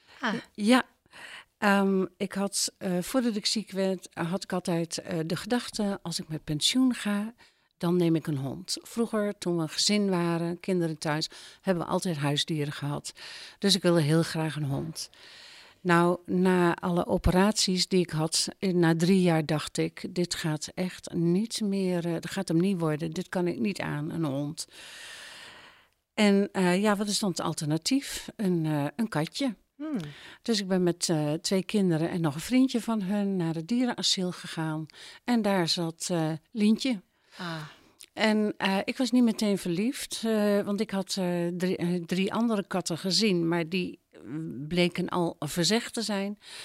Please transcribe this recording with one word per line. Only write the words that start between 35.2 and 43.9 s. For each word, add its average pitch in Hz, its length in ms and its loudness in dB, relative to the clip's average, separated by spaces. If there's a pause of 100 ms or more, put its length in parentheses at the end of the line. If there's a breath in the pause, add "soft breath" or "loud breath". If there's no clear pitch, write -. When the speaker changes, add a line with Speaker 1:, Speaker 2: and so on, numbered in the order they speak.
Speaker 2:
En 240 180 2
daar 196 260 2
zat, 165 440 -4
eh, 160 200 2 (200)
Lientje. 220 500 2 (360 loud breath)
Speaker 1:
Ah. 165 240 -8 (520 loud breath)
Speaker 2:
En, 214 440 2
eh, 196 260 0
ik - 140 -6
was 247 140 0
niet 247 120 6
meteen 214 340 2
verliefd, 190 680 -4
eh, 208 360 2
want 202 200 -2
ik 208 100 -6
had, 196 280 -4
eh, 175 280 0 (100)
drie, 180 200 0
eh, 175 280 -2
drie 190 280 0
andere 220 340 0
katten 196 300 -2
gezien, 185 500 2
maar 170 220 0
die, 180 300 -4 (240)